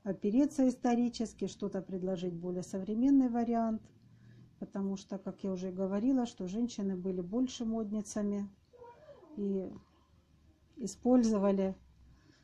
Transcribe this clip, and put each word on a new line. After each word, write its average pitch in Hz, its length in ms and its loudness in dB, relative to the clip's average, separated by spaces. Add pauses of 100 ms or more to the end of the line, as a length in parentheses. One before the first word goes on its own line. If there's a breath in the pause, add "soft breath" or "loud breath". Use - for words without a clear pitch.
опереться 240 640 2
исторически, 240 800 0
что-то 180 340 -6
предложить 180 540 -4
более 180 280 -4
современный 233 680 4
вариант. 233 600 0 (720 loud breath)
Потому 196 380 -4
что, 190 220 -10
как 190 240 -10
я 190 80 -2
уже 185 200 -4
говорила, 202 540 2
что 190 220 -6
женщины 202 500 -2
были 180 240 -4
больше 240 440 -2
модницами 208 840 -2 (880)
и 196 360 -2 (1040)
использовали 202 1000 2 (680 soft breath)